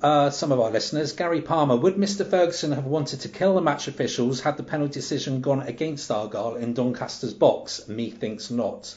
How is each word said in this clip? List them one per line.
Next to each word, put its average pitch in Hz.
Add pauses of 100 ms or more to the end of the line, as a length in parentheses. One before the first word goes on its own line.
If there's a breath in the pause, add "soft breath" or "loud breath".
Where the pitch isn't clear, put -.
uh, 147
some 143
of 127
our 113
listeners. 143
Gary 170
Palmer, 147
"Would 180
Mister 202
Ferguson 170
have 135
wanted 139
to -
kill 190
the 185
match 143
officials 131
had 147
the 139
penalty 147
decision 131
gone 135
against 143
Argyle 107
in 120
Doncaster's 123
box? -
Me 110
thinks 110
not." 117